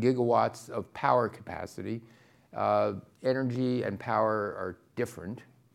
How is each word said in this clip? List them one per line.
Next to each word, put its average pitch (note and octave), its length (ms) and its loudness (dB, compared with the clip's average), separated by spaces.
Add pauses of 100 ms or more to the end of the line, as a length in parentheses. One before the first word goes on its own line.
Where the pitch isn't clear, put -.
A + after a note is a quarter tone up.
gigawatts A#2 680 2
of A#2 240 -6
power B2 360 2
capacity. G2 760 -8 (500)
Uh, G#2 420 2 (280)
energy B2+ 640 0
and G2+ 160 -4
power G#2+ 580 0
are F#2 180 -6 (200)
different. A#2 460 -6 (320)